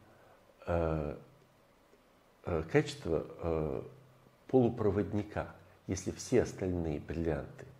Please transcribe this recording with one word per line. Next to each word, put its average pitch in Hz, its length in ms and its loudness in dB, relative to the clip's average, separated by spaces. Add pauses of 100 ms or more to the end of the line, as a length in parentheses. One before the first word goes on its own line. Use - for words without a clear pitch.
(680)
э, 80 500 0 (1300)
э, 85 160 0 (100)
качество, 87 540 2 (160)
э, 78 400 0 (680)
полупроводника. 104 1040 2 (320)
Если 92 240 -4
все 110 320 4
остальные 82 580 -2
бриллианты 76 640 -4 (140)